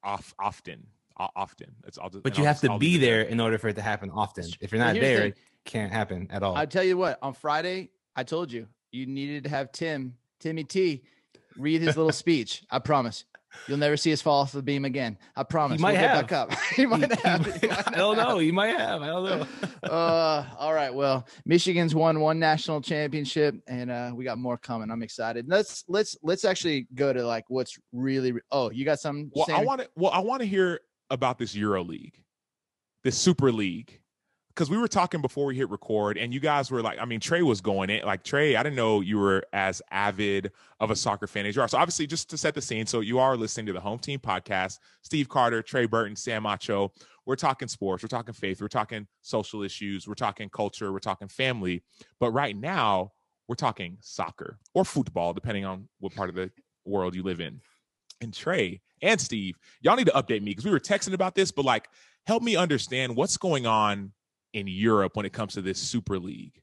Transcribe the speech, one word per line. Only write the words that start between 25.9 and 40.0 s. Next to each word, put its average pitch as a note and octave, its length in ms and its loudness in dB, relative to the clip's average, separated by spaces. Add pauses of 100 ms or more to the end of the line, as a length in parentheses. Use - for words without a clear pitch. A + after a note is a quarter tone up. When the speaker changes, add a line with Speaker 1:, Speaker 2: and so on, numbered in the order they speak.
Speaker 3:
let's F3 240 0
actually E3 480 0
go C#3 180 2
to, B2 140 0
like, A2+ 240 -2
what's B2+ 280 -4 (140)
really, B2+ 420 0
re-, A#2 80 -4 (100)
oh, C3 180 2
you A#2+ 160 -4
got D3 140 2
something, D3 340 -6
Speaker 1:
Well, D#3 160 2
I D#3 40 0
Speaker 3:
Sammy? F#3 120 4
Speaker 1:
wanna, C4 300 -2
well, F3+ 160 2
I F3 80 2
wanna A#3+ 260 -2
hear F#3+ 340 2 (300)
about B2+ 300 0
this A2 160 -4
Euro G#2 280 2
League, - 400 -12 (800)
this C3 140 0
Super C#3 340 4
League. G#2 460 -4 (560)
'Cause D#3 160 -2
we F#3+ 80 2
were A#3 120 2
talking F3+ 320 2
before C#3+ 240 0
we C#3 100 -2
hit B2+ 140 0
record, G#2 480 0
and A#2+ 160 -2
you C3+ 80 -4
guys C#3+ 280 2
were B2+ 120 0
like, A2 180 -2
I A2+ 60 -4
mean, A#2 160 -4
Trey E3 200 2
was A#2+ 200 4
going F#2+ 280 0
in. G#2 160 0
Like, G2 180 -2
Trey, C#3+ 340 2
I A2+ 60 4
didn't D3 120 -2
know A2+ 240 4
you G2+ 180 0
were G2 260 4 (100)
as F#2+ 280 0 (100)
avid G2+ 600 -2 (300)